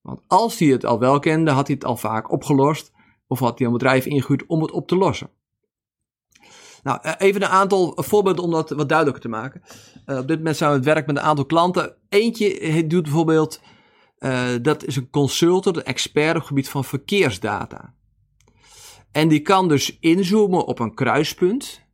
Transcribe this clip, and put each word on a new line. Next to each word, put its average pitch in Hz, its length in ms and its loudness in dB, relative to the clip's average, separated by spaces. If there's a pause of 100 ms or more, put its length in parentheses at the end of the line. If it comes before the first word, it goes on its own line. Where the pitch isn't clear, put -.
Want - 260 -14
als 220 300 0
die 151 140 4
het 123 140 0
al 117 140 0
wel 135 200 2
kende, 160 320 0
had 139 160 0
hij 143 80 -2
het - 100 -14
al 120 120 -2
vaak 110 340 -6
opgelost 147 600 0 (360)
of 127 120 -4
had 120 180 0
hij 127 100 0
een 117 60 0
bedrijf 127 320 2
ingehuurd 139 400 -2
om 160 160 -2
het 156 100 -4
op - 160 -6
te - 80 0
lossen. - 340 0 (1500)
Nou, 135 180 -4
eh, 160 160 -6
even 196 240 2
een 190 60 0
aantal 190 480 2
voorbeelden 185 480 0
om 170 80 -2
dat 160 180 -2
wat 143 200 -4
duidelijker 156 340 0
te 123 60 -8
maken. 117 320 -10 (440)
Eh, 135 120 -6
op 131 100 -6
dit 156 100 -2
moment 156 200 -4
zijn 156 120 0
we 147 60 4
aan 135 60 2
het 147 120 2
werk 156 140 -2
met 143 100 -2
een - 60 -4
aantal 147 220 0
klanten. 170 500 0 (140)
Eentje, 220 500 0
eh, 160 300 0
doet 175 140 2
bijvoorbeeld, 156 580 0 (560)
eh, 127 320 -2 (120)
dat 147 240 0
is 127 100 -6
een 127 140 -6
consultant, 170 680 2
een 131 60 -6
expert - 460 -2
op 165 60 0
het 160 120 -4
gebied 139 220 -2
van 139 140 -4
verkeersdata. 123 1120 -4 (1160)
En 156 160 2
die 151 140 4
kan 190 260 2
dus 147 320 0
inzoomen 185 680 2
op - 140 -6
een 113 140 -4
kruispunt 156 1000 -2